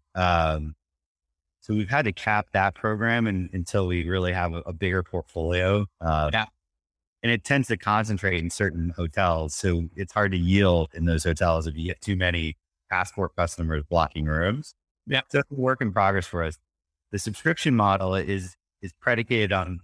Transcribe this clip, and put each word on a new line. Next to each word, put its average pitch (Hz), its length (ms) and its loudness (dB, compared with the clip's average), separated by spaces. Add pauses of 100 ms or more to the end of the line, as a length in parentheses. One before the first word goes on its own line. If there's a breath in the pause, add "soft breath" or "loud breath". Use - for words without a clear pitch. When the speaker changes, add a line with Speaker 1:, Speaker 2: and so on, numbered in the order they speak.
(140)
Speaker 1:
Um, 80 600 0 (880)
so 107 120 -4
we've 107 140 0
had 139 160 2
to 104 80 0
cap 107 400 0
that 98 220 2
program 113 520 0
and, 92 260 -2
until 95 340 0
we 87 220 0
really 90 240 0
have 90 200 0
a, 85 140 -6
a 92 60 -6
bigger 90 300 -2
portfolio. 90 840 0 (140)
Uh, 78 320 0
Speaker 2:
Yeah. 110 140 0 (760)
Speaker 1:
and 117 100 0
it 113 120 -2
tends 139 240 2
to 110 80 0
concentrate 104 640 0
in 87 80 -4
certain 85 400 -2
hotels. 82 640 0
So 85 300 0 (100)
it's 95 180 -10
hard 101 200 2
to 92 60 0
yield 87 540 4
in 82 140 -4
those 82 180 2
hotels 82 440 0
if 76 80 -6
you 82 100 -6
get - 140 -8
too 101 160 -2
many 85 400 -2 (340)
Passport 92 460 -2
customers 80 520 -2
blocking 78 380 0
rooms. 90 480 -2 (320)
Speaker 2:
Yeah. 131 240 -2
Speaker 1:
So 143 80 0
it's - 120 -2
a 147 40 -12
work 131 260 0
in 107 120 -2
progress 98 340 2
for 85 160 -4
us. 80 160 -4 (540)
The 104 60 -4
subscription 147 580 -2
model 98 400 2
is, 92 400 -4 (260)
is 95 180 -10
predicated 117 520 0
on 90 320 -2